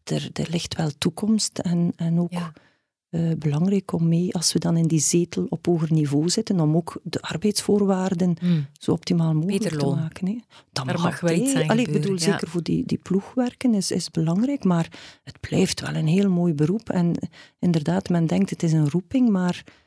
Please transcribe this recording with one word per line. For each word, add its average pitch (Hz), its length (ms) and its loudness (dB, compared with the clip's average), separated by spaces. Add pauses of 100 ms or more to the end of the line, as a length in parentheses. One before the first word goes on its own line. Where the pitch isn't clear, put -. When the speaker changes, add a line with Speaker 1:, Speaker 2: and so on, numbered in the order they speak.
Speaker 1:
er, 147 300 -6
er 151 160 -4
ligt 165 260 -4
wel 156 220 -2
toekomst - 600 -2
en, 175 360 0
en 170 240 0
ook, 175 120 -2
Speaker 2:
Ja. 170 220 -8 (560)
Speaker 1:
eh, 165 280 0
belangrijk 160 540 0
om 165 160 0
mee, 170 280 2
als 165 180 -2
we 175 60 2
dan 170 180 2
in 165 100 2
die 156 120 2
zetel 175 500 0
op - 160 -4
hoger 160 280 2
niveau 151 360 2
zitten, 202 300 0
om 156 160 4
ook - 280 -2
de - 180 -8
arbeidsvoorwaarden 190 1200 0
Speaker 2:
Hmm. 165 280 2 (120)
Speaker 1:
zo - 120 -2
optimaal 165 420 0
mogelijk 185 300 0
Speaker 2:
Beter 160 140 -2
Speaker 1:
te 143 80 0
Speaker 2:
loon. 135 120 2
Speaker 1:
maken, 160 300 -4
hè. 202 60 -2
Dat 240 120 -10 (260)
Speaker 2:
Daar 131 140 -4
Speaker 1:
mag 175 180 -2
Speaker 2:
mag 170 160 -2
wel 170 120 2
iets 175 140 2
Speaker 1:
altijd. 269 180 2
Speaker 2:
aan 156 60 -2
Speaker 1:
Allee, 226 160 2
ik - 0 -
Speaker 2:
gebeuren, 190 260 0
Speaker 1:
bedoel, 170 160 0
Speaker 2:
ja. 202 60 2
Speaker 1:
zeker - 140 -4
voor 170 160 -4
die, 165 220 -2
die - 120 -2
ploegwerken 240 760 -2
is, 190 180 0
is - 200 -2
belangrijk, 196 520 0
maar 170 240 2 (360)
het - 160 -20
blijft - 420 0
wel 147 140 -6
een 160 120 0
heel 190 220 4
mooi 175 240 2
beroep. 151 360 0
En 170 240 2 (460)
inderdaad, 170 500 0
men 170 180 2
denkt 180 220 0
het - 140 -6
is 165 100 2
een 151 160 4
roeping, 233 400 0
maar 180 260 0 (100)
je - 60 -20 (160)